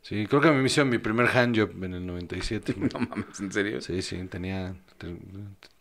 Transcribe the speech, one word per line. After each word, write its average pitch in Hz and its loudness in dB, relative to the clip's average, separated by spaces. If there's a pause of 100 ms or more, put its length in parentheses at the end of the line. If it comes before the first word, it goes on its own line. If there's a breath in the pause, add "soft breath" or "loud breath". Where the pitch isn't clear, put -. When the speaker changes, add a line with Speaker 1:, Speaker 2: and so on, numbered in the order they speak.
Speaker 1:
Sí, 104 -4
creo 139 4
que 160 8
me 135 4
hicieron 131 4
mi 117 4
primer 117 2
handjob 110 4
en 92 -6
el 90 -6
noventa 90 -6
y 92 -4
siete. 117 -2
Speaker 2:
<laughs> - 0
No 151 -6
mames, - -6
¿en 98 -6
serio? 101 0
Speaker 1:
Sí, 90 -4
sí, 90 -6
tenía, 92 -6 (240)
te-, 87 -10 (640)